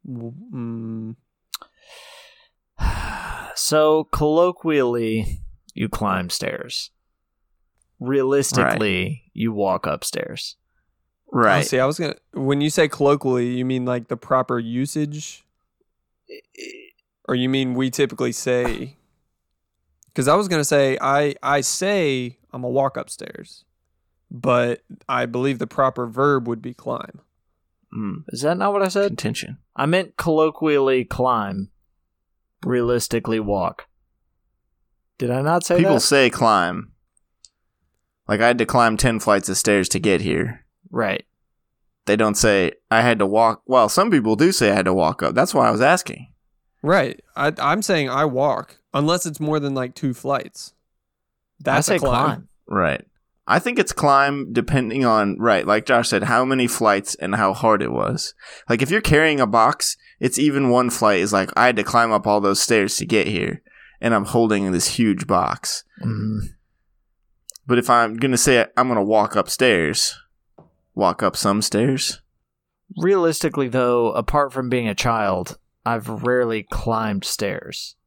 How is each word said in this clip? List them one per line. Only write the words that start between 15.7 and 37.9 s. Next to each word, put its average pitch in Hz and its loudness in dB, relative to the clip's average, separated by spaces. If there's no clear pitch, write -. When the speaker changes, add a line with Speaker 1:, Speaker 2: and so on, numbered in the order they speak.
Speaker 1:
Or 127 -2
you 127 0
mean 131 0
we 131 -2
typically 123 -2
say, 123 -4
'cause 135 0
I 151 6
was 202 0
gonna 160 0
say, 135 2
I, 139 0
I 139 0
say 143 -2
I'm 127 -12
a 123 -6
walk 135 0
upstairs, - -14
but 123 0
I 123 -2
believe 123 -2
the 117 -6
proper 127 -2
verb 127 0
would 117 -6
be 123 -12
climb. - -10
Speaker 3:
Mm. 107 -8
Speaker 2:
Is 120 -10
that 160 0
not 196 -2
what 202 0
I 190 0
said? 202 0
Speaker 3:
Contention. - -8
Speaker 2:
I 139 -2
meant 180 -2
colloquially 151 2
climb, 104 -2
realistically 120 -2
walk. 98 -4
Did 120 -4
I 131 -2
not 170 0
say 175 2
Speaker 3:
People 190 4
Speaker 2:
that? - 2
Speaker 3:
say 135 4
climb. 92 0